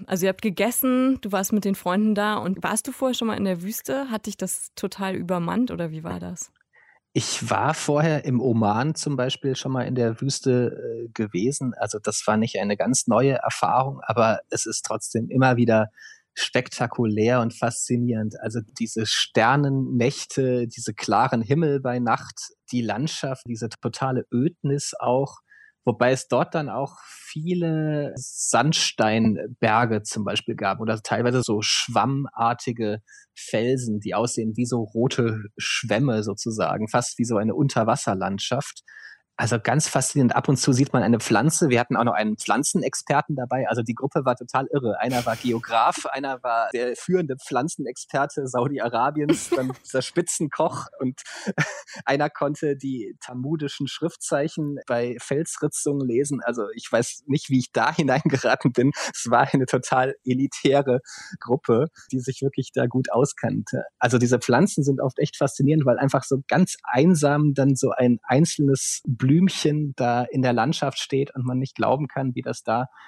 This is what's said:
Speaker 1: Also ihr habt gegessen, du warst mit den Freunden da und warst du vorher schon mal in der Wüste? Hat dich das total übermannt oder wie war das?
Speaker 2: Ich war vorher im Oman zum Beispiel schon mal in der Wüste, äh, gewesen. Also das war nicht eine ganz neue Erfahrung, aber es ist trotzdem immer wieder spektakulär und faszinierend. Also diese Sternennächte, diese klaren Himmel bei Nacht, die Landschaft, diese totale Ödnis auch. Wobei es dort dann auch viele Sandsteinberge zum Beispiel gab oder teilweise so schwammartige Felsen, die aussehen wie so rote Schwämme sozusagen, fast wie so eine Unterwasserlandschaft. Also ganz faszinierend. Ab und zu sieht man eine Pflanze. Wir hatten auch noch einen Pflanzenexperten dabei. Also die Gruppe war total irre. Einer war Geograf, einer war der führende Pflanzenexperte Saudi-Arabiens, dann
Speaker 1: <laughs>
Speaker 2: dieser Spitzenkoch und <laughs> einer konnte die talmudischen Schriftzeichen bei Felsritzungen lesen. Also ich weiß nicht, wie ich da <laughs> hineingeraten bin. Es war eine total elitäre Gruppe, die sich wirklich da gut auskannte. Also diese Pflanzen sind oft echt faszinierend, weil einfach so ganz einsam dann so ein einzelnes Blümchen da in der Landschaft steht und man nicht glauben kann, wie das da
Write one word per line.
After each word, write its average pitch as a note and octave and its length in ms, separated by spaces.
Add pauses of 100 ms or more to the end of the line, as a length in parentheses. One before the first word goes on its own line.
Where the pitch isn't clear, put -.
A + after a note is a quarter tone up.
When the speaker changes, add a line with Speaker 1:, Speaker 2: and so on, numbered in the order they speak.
Speaker 1:
Also F3+ 180
ihr F#3+ 40
habt F#3+ 120
gegessen, B3+ 800
du G3+ 140
warst F#3+ 180
mit G#3 140
den G3 100
Freunden G#3 400
da G#3 220
und F3+ 260
warst F#3+ 240
du C4 60
vorher C4 200
schon A#3 140
mal G#3+ 80
in - 80
der F#3 180
Wüste? C4 480
Hat A3 180
dich G3+ 100
das - 380
total F#3+ 380
übermannt F3+ 580
oder E3+ 200
wie D#3+ 140
war F3 160
das? F3 320 (580)
Speaker 2:
Ich - 380
war A#2 240
vorher D3+ 500
im B2+ 160
Oman A#2 560
zum C#3+ 220
Beispiel C3 400
schon C3+ 160
mal B2+ 100
in B2 120
der A#2 260
Wüste, B2+ 500 (340)
äh, A#2 80
gewesen. A2+ 640
Also G#2 220
das - 280
war G#2+ 100
nicht A2 240
eine G2+ 160
ganz - 300
neue C#3 260
Erfahrung, B2+ 680
aber A2 360 (120)
es - 140
ist - 200
trotzdem A2 440
immer C3 280
wieder A2 320 (440)
spektakulär A#2 1080
und A#2 120
faszinierend. A#2+ 840
Also A2+ 220 (180)
diese A2+ 260
Sternennächte, C3 1600
diese A2+ 260
klaren A2+ 480
Himmel C#3 400
bei B2 180
Nacht, A#2+ 380 (340)
die B2 100
Landschaft, B2+ 640
diese A#2 200
totale B2+ 640
Ödnis C#3+ 640
auch. B2+ 420 (460)
Wobei B2 260
es C3 160
dort D3 280
dann D3 140
auch B2+ 340
viele D#3 1120
Sandsteinberge A2+ 1900
zum G#2+ 200
Beispiel G2+ 320
gab G2 240
oder A2 220
teilweise A#2+ 400
so G#2+ 200
schwammartige A#2 1400 (340)
Felsen, A#2 640
die G#2 160
aussehen A2 400
wie A#2+ 100
so A#2+ 160
rote A2+ 640 (140)
Schwämme A2 640
sozusagen, G#2 640
fast - 320
wie A#2+ 60
so A#2 120
eine G#2+ 180
Unterwasserlandschaft. A2+ 1300 (580)
Also A#2+ 160
ganz A#2+ 300
faszinierend. C3+ 480
Ab - 140
und C#3 80
zu - 160
sieht C3+ 180
man B2+ 100
eine A2 200
Pflanze. C3+ 480
Wir A#2+ 100
hatten - 160
auch A2+ 80
noch A#2 100
einen G#2+ 220
Pflanzenexperten - 1040
dabei. B2+ 320
Also A#2 140
die A#2 120
Gruppe C#3 300
war B2 100
total C3 340
irre. A#2 300
Einer A#2+ 260
war A2+ 120
Geograf, A#2 680
einer C3+ 360
war A#2 300
der B2 240
führende E3+ 400
Pflanzenexperte C#3 1080
Saudi-Arabiens, C3 1040
dann C3 200
Speaker 1:
<laughs> - 140
Speaker 2:
dieser C3 160
Spitzenkoch - 880 (120)
und C3 220 (240)
<laughs> - 180 (400)
einer D3 260
konnte D3 460
die C3 460
talmudischen C#3 640
Schriftzeichen D3+ 1000
bei A#2+ 340
Felsritzungen C#3+ 840
lesen. C3 380
Also A#2+ 200 (120)
ich - 160
weiß - 360
nicht, C#3 220
wie C3 100
ich B2 120
da B2 220
<laughs> - 20
hineingeraten C3 800
bin. C3 180 (220)
Es - 160
war A#2+ 240
eine C3+ 140
total C3 480 (100)
elitäre C3+ 760 (400)
Gruppe, A#2+ 480 (240)
die C3 80
sich C3 220
wirklich C3+ 320
da B2+ 140
gut B2+ 220
auskannte. G#2+ 760 (140)
Also A#2+ 180
diese A#2+ 220
Pflanzen B2+ 440
sind C3+ 160
oft C#3 200
echt - 180
faszinierend, C#3+ 480
weil A#2+ 120
einfach C3 280
so C3+ 240
ganz F3 340
einsam D3 680
dann C#3 240
so C3 140
ein B2 320
einzelnes C#3 800 (280)
Blümchen D3+ 640
da A#2+ 280
in C3 180
der B2 120
Landschaft C3 440
steht - 380
und B2+ 100
man B2+ 140
nicht C3 160
glauben B2+ 320
kann, C3+ 260
wie B2 80
das - 220
da B2 240 (200)